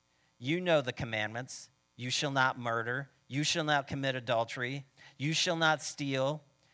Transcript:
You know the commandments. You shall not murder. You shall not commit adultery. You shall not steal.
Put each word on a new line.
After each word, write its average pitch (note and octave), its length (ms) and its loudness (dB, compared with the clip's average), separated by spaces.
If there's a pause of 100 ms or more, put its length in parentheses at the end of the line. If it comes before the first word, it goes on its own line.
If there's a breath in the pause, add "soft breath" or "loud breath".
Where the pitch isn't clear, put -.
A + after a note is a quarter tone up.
(380)
You D3+ 220 -2
know E3+ 200 4
the B2 120 -2
commandments. A2+ 800 -4 (260)
You B2 140 -6
shall D3 200 0
not C3 260 4
murder. A#2+ 540 -2 (160)
You C3+ 160 -2
shall D#3 220 0
not D3 240 2
commit C3+ 260 -2
adultery. B2 720 -2 (340 loud breath)
You D3 140 0
shall E3 240 2
not D#3 260 4
steal. C#3 600 -2 (300 soft breath)